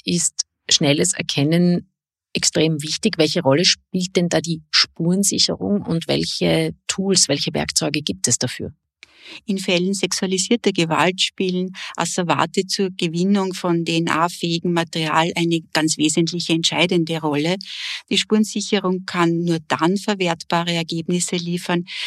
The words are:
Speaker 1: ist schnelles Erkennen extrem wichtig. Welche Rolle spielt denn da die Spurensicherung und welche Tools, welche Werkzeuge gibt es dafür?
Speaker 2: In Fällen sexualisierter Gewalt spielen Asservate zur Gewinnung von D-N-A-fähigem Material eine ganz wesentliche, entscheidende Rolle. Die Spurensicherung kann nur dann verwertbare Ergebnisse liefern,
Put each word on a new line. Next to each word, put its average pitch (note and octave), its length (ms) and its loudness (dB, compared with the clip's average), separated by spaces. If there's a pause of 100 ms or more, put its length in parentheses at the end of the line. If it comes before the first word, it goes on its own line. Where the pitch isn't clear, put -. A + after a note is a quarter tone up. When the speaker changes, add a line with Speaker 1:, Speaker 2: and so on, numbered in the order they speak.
Speaker 1:
ist - 400 -2 (240)
schnelles D#3+ 420 4
Erkennen F3 800 2 (440)
extrem D#3 480 2
wichtig. D#3+ 360 -2
Welche D#3 240 2
Rolle C#3+ 240 4
spielt - 500 -2
denn F3 140 2
da D#3+ 100 2
die D#3+ 300 -6
Spurensicherung - 1120 0
und E3 260 -2
welche D#3+ 640 0 (120)
Tools, F#3+ 420 2
welche D3 240 -2
Werkzeuge D3+ 480 -2
gibt F#3 260 -4
es A#2 120 2
dafür? - 340 -6 (760)
Speaker 2:
In G3 120 -2
Fällen F#3 360 0
sexualisierter F#3+ 800 0
Gewalt E3 480 2
spielen F#3 560 -2 (180)
Asservate E3+ 720 0
zur F#3+ 240 -2
Gewinnung F#3 640 0
von E3+ 300 0
D-N-A-fähigem E3+ 880 -2
Material E3 640 0
eine E3+ 240 0 (120)
ganz D#3 240 0
wesentliche, E3 580 0
entscheidende E3 640 0
Rolle. D#3 340 0 (560)
Die G3 80 2
Spurensicherung G3 880 0
kann E3+ 380 2
nur E3 240 0
dann F3 280 2
verwertbare F3 760 -2
Ergebnisse E3+ 640 -2
liefern, F3 480 -2 (220)